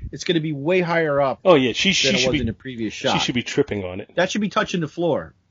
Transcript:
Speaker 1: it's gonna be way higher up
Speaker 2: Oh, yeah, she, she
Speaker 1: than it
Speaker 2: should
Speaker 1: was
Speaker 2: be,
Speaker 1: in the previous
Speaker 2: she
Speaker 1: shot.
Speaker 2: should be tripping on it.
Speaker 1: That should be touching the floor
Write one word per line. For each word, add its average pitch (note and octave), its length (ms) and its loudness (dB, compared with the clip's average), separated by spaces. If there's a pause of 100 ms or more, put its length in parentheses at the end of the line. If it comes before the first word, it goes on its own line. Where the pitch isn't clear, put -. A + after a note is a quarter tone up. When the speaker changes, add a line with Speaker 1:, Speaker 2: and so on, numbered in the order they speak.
(120)
Speaker 1:
it's - 120 -12
gonna E3+ 160 2
be D#3 120 -4
way D#3 280 0
higher E3 400 0
up C3 240 0
Speaker 2:
Oh, F#3 100 8
yeah, C3 180 4
she, F#3+ 200 2
she C#3 160 2
Speaker 1:
than C3 80 2
it - 40 0
Speaker 2:
should B2+ 80 2
Speaker 1:
was B2+ 60 2
Speaker 2:
be, C#3+ 60 0
Speaker 1:
in A#2+ 60 -2
the A2+ 60 -2
previous A2+ 420 -8
Speaker 2:
she - 140 -4
Speaker 1:
shot. G#2 120 2
Speaker 2:
should C#3 140 -2
be A#2+ 80 0
tripping G#2 420 -2
on F#2 160 -8
it. - 140 -16
Speaker 1:
That F3+ 160 2
should G#3+ 100 -2
be G#3 100 -2
touching G3+ 300 -2
the D3+ 80 -4
floor B2+ 460 -2 (160)